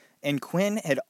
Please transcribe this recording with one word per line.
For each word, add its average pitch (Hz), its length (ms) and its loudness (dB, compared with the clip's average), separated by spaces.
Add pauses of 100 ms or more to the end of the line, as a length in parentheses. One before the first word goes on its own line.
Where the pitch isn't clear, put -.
(220)
and 143 180 0
Quinn 202 420 0
had 139 160 2 (120)